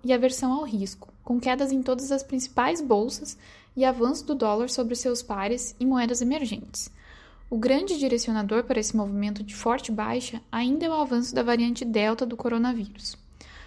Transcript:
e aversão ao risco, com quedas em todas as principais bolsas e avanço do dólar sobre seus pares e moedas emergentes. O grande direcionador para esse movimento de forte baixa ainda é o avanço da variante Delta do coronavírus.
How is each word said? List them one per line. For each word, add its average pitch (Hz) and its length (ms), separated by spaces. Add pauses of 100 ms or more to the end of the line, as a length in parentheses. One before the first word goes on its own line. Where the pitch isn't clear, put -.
e 254 100
aversão 254 400
ao 302 100
risco, 214 480 (120)
com 247 160
quedas 262 320
em 269 100
todas 254 300
as 277 100
principais 269 580
bolsas 247 600 (360)
e 254 80
avanço 254 400
do 302 120
dólar 233 340
sobre 247 240
seus 240 300
pares 214 560
e 247 60
moedas 247 360
emergentes. 247 720 (580)
O 240 80
grande 285 400
direcionador 233 680
para 233 140
esse 214 160
movimento 208 480
de - 120
forte 240 360
baixa 226 600
ainda 254 340
é 330 40
o 320 40
avanço 254 400
da 254 80
variante 240 420
Delta 220 400
do 233 140
coronavírus. 233 800 (500)